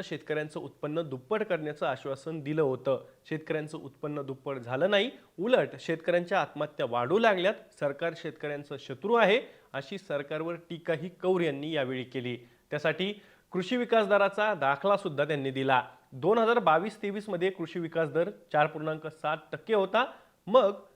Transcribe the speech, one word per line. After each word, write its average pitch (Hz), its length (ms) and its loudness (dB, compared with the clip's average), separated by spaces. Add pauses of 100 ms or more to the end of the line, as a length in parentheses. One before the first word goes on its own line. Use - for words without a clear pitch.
शेतकऱ्यांचं 151 560 -6
उत्पन्न 151 420 -6
दुप्पट 156 400 -4
करण्याचं 160 440 -4
आश्वासन 143 540 -6
दिलं 151 220 0
होतं. 131 420 0 (240)
शेतकऱ्यांचं 156 500 -4
उत्पन्न 147 440 -8
दुप्पट 135 360 -8
झालं 131 320 0
नाही, 208 200 2 (300)
उलट 190 400 2
शेतकऱ्यांच्या 175 600 0
आत्महत्या 147 500 -4
वाढू 123 280 2
लागल्यात. 202 360 2 (260)
सरकार 151 360 -4
शेतकऱ्यांचं 147 640 -10
शत्रू 196 340 -4
आहे, 220 260 6 (320)
अशी 139 260 -8
सरकारवर 156 560 -4
टीकाही 165 540 -4
कौर 180 320 0
यांनी 151 320 -2
यावेळी 131 320 -2
केली. 123 320 -6 (340)
त्यासाठी 160 420 -2 (400)
कृषी 185 240 -2
विकास 226 300 4
दराचा 202 480 4
दाखला 143 420 2
सुद्धा 151 280 -2
त्यांनी 139 260 -2
दिला. 131 320 2 (300)
दोन 165 260 2
हजार 233 200 4
बावीस 175 440 2
तेवीस 208 260 -6
मध्ये 185 220 0
कृषी 175 300 -8
विकास 165 280 -2
दर 165 220 0 (220)
चार 151 140 4
पूर्णांक 156 400 -6
सात 151 320 -6 (140)
टक्के 180 220 -4
होता. 202 300 2 (420)
मग 202 260 6 (240)